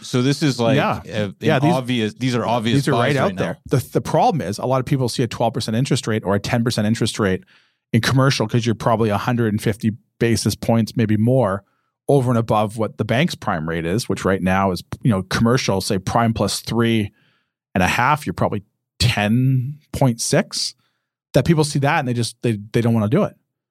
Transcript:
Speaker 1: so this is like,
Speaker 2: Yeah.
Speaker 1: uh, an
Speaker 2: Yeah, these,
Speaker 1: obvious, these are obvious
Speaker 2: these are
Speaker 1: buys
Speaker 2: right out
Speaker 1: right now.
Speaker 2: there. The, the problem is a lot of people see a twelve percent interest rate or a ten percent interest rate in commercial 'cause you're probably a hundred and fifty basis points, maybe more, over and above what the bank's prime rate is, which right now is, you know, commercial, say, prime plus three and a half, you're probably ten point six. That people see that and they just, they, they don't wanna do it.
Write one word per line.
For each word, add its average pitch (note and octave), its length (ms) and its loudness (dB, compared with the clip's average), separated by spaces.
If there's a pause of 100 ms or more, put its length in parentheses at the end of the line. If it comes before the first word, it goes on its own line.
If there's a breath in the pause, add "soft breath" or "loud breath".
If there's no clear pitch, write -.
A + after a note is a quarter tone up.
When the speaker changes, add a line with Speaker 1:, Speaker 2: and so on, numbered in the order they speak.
Speaker 1:
so B2 200 -2
this C#3 200 0
is B2+ 180 0
like, A2+ 160 2
Speaker 2:
Yeah. E3+ 300 0
Speaker 1:
uh, - 40 -16 (180)
an - 120 -12
Speaker 2:
Yeah, C#3+ 180 2
these, D3 140 2
Speaker 1:
obvious, A#2+ 420 -2
these B2+ 200 -2
are A2+ 100 -2
obvious A#2 320 0
Speaker 2:
these C#3 120 0
are D3+ 40 2
Speaker 1:
buys A#2 80 2
Speaker 2:
right C3+ 160 0
out - 120 0
Speaker 1:
right F#2+ 60 -4
now. F#2 80 -6
Speaker 2:
there. E2+ 240 -6
The, D3 100 0 (180)
the A#2+ 60 2
problem E3+ 400 0
is F#2 180 -6
a - 80 -4
lot C3 140 0
of B2 60 -6
people C3 220 0
see - 140 -2
a A#2+ 40 2
twelve A2+ 280 -2
percent A2+ 220 -4
interest B2+ 300 0
rate A2 180 -2
or F#2+ 100 2
a G2+ 60 0
ten A#2+ 220 0
percent A#2 240 0
interest A2 320 -2
rate F#2+ 260 0 (480 soft breath)
in A2+ 100 4
commercial C3 440 2
'cause A2+ 200 0
you're A#2 80 2
probably A2+ 340 2
a G2+ 80 0
hundred A#2 360 0
and G2+ 80 -2
fifty A2 320 -2 (280)
basis A2+ 340 2
points, A2+ 420 0
maybe A2 200 2
more, A2 480 2 (440)
over C3 220 4
and A#2+ 80 2
above G#2+ 380 0
what G#2+ 220 -6
the A2 60 -2
bank's C#3+ 300 0
prime E2 340 -4
rate E2 180 -4
is, G2+ 220 -2
which - 160 -4
right F#2+ 180 2
now F#2+ 280 2
is, F2+ 140 -6 (180)
you B2+ 80 4
know, F#2+ 140 0
commercial, A#2 560 0
say, G2 180 -4
prime A2+ 360 0
plus G2+ 260 -2
three A2+ 500 -2 (640)
and F#2+ 80 2
a F2+ 60 2
half, C#3 380 0
you're F2+ 80 -6
probably G2+ 280 -4 (360)
ten B2 800 0 (140)
point B2 280 0
six. - 540 -2 (580)
That C#3 140 2
people D#3 180 4
see D3+ 160 -2
that C#3+ 200 0
and C3+ 60 -4
they B2 80 -2
just, A#2 280 -4
they, A2+ 160 0 (140)
they A#2 80 2
don't A2+ 140 2
wanna G#2+ 140 0
do E3 160 2
it. - 100 -6 (360)